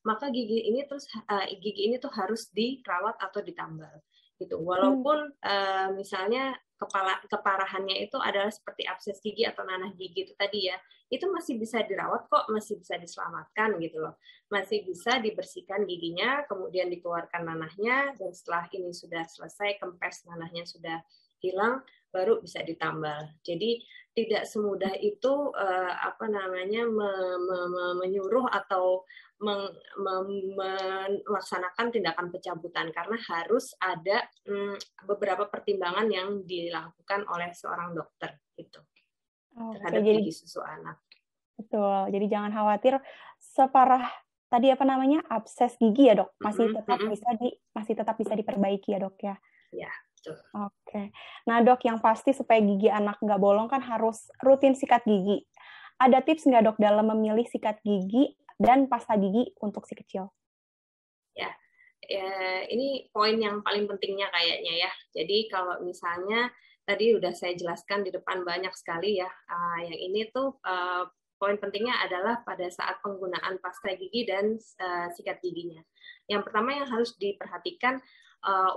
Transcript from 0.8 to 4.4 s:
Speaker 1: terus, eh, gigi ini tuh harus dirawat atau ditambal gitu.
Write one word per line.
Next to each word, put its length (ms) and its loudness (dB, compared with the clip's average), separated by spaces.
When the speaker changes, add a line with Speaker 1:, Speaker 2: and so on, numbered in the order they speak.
Speaker 1:
terus, 240 -12
eh, 480 -6
gigi 320 -2
ini 80 -2
tuh 160 -12
harus 400 -4
dirawat 640 -4
atau 240 -6
ditambal 640 -14
gitu. 240 -6